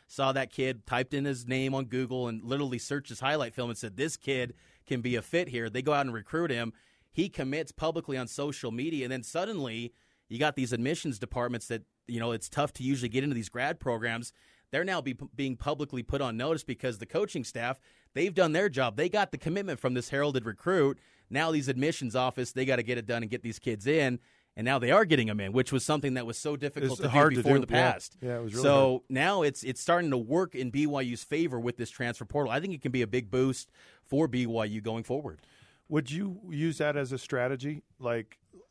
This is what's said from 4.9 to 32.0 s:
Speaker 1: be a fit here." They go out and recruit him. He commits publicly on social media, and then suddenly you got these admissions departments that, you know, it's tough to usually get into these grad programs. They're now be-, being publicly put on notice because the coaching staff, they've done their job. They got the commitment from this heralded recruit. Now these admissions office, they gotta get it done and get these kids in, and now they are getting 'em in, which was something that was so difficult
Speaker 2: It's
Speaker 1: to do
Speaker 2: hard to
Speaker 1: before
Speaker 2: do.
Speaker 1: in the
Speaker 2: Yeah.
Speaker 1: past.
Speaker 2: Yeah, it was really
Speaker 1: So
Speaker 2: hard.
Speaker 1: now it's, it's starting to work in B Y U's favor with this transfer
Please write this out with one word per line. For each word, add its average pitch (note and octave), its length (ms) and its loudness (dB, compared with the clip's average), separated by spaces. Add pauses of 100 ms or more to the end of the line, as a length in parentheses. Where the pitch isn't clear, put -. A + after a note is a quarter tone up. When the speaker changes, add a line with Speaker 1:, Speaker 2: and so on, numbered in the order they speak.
Speaker 1:
be A#2+ 140 0
a A2 60 0
fit F3 280 0
here." A#2 200 -4
They B2 120 -4
go D3 100 0
out C#3+ 140 2
and B2 80 -4
recruit D3+ 380 -2
him. A#2 200 -2 (400)
He F#3 160 0
commits D3+ 460 -6
publicly D#3+ 420 -4
on B2 140 -6
social C#3 420 -6
media, C#3 320 -4
and B2 80 -4
then B2+ 120 -4
suddenly C#3 680 -4 (360)
you A#2 100 -6
got D3 160 2
these B2 160 0
admissions B2+ 480 -2
departments B2 480 -4
that, A2+ 160 -6 (240)
you A#2 140 -4
know, A#2 100 0
it's A2+ 160 -4
tough C#3+ 280 0
to C3 80 -8
usually B2+ 260 0
get C3 160 0
into D3 80 0
these A2+ 160 -4
grad C#3+ 320 -4
programs. A#2 500 -2 (400)
They're D#3 140 0
now F#3 160 -2
be-, B2 160 -4 (180)
being C3+ 220 -2
publicly C#3+ 440 -4
put C#3 200 -2
on A#2 160 -2
notice D3 260 -2
because A#2+ 360 -4
the A2+ 60 -12
coaching F3+ 380 -2
staff, A#2+ 340 -4 (360)
they've E3+ 200 0
done D#3+ 200 6
their F#3+ 160 4
job. B2 260 2
They E3 140 2
got G3+ 220 2
the D3 60 -4
commitment F3+ 440 -2
from B2+ 140 2
this A#2+ 120 -2
heralded C#3 380 0
recruit. C#3+ 520 4 (320)
Now D#3 220 0
these D3 160 2
admissions C3+ 480 0
office, B2+ 380 0
they C3 100 0
gotta C3 200 2
get A#2+ 140 -2
it A2+ 80 -6
done A#2 160 0
and A2 80 -6
get A#2+ 140 -6
these A#2 160 -6
kids G#2+ 260 -4
in, C#3 360 2 (340)
and A2 80 -6
now B2+ 160 2
they A#2+ 100 2
are G3 140 8
getting C#3 260 4
'em G#2 120 -2
in, G2 100 -4
which B2+ 220 2
was C3 100 0
something C#3+ 300 0
that B2+ 120 -4
was A#2 120 -6
so D3 180 -2
difficult C#3+ 360 -4
Speaker 2:
It's B2+ 100 -4
Speaker 1:
to D3 60 0
do - 20 0
Speaker 2:
hard C#3+ 240 8
to A#2+ 80 4
Speaker 1:
before C#3 160 8
Speaker 2:
do. C3+ 60 4
Speaker 1:
in - 40 -4
the - 80 0
Speaker 2:
Yeah. E3 160 6
Speaker 1:
past. - 300 -10
Speaker 2:
Yeah, B2 160 -4
it A#2 60 -4
was G#2+ 100 -6
really B2+ 100 0
Speaker 1:
So C#3 260 8
Speaker 2:
hard. B2+ 200 0
Speaker 1:
now E3 320 2
it's, D3 240 2
it's C3 160 -4
starting E3+ 300 4
to C3 60 2
work D3 380 0
in B2+ 140 -2
B C#3+ 180 2
Y C#3+ 140 -2
U's A#2+ 240 -4
favor D3+ 340 0
with A#2+ 160 -2
this A#2 140 -6
transfer A#2+ 340 -6